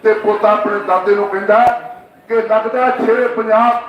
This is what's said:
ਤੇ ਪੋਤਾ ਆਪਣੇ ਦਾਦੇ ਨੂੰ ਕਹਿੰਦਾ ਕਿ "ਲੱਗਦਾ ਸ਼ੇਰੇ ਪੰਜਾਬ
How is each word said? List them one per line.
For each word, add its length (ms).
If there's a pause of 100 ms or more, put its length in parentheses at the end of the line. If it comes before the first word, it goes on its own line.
ਤੇ 120
ਪੋਤਾ 360
ਆਪਣੇ 300
ਦਾਦੇ 340
ਨੂੰ 140
ਕਹਿੰਦਾ 520 (480)
ਕਿ 60
"ਲੱਗਦਾ 560
ਸ਼ੇਰੇ 380
ਪੰਜਾਬ 600